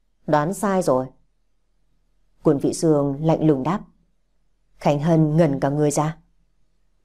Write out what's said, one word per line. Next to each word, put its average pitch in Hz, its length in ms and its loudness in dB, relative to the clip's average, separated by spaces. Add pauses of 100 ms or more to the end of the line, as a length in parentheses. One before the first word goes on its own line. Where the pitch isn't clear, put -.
(280)
"Đoán 151 260 0
sai 196 280 -2
rồi." 131 260 0 (1400)
Quân 151 140 2
Vị 139 160 -2
Dương 143 520 0
lạnh 156 220 2
lùng 131 160 2
đáp. 165 180 -4 (960)
Khánh 147 220 0
Hân 160 380 2
ngẩn 143 220 2
cả 139 100 -2
người 147 220 0
ra. 156 260 -4 (880)